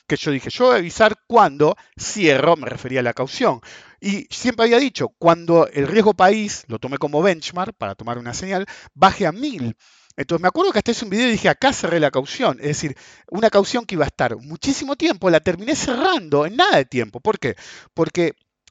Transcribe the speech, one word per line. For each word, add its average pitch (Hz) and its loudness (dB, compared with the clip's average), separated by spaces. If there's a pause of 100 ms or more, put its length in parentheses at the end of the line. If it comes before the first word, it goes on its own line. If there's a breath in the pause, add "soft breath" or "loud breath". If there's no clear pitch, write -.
que 147 -2
yo - -6
dije, 127 -6
"Yo 247 0
voy 254 4
a 220 2
avisar 214 0 (100)
cuando 156 4 (240 soft breath)
cierro", 160 2
me 127 -12
refería 127 -6
a 123 -2
la 117 -2
caución. 135 -2 (400 loud breath)
Y 202 -4
siempre 233 0
había 233 4
dicho, 254 -2
"Cuando 165 4
el 139 -2
riesgo 208 4
país", 202 2
lo 113 -8
tomé 135 -8
como 147 0
benchmark 180 -2
para 98 -8
tomar 117 -10
una 120 -10
señal, 190 -6 (260 loud breath)
"baje 185 2
a 151 0
mil". 190 -8 (380 soft breath)
Entonces 156 -4
me 185 -2
acuerdo 339 2
que 220 -2
hasta 233 0
hice 233 -6
un 208 -10
video 226 0
y 233 2
dije, 202 0
"Acá 262 2
cerré 170 -2
la 147 2
caución". 139 -2
Es 139 -8
decir, 147 -6 (360 soft breath)
una 214 2
caución 208 2
que 190 -8
iba 147 2
a - 2
estar 123 -2
muchísimo 214 -6
tiempo, 202 -2
la 160 4
terminé 196 -2
cerrando 233 -2
en 196 -10
nada 349 2
de 139 2
tiempo. 120 -6
¿Por 208 -4
qué? 117 -4 (380 loud breath)
Porque 165 -2 (340)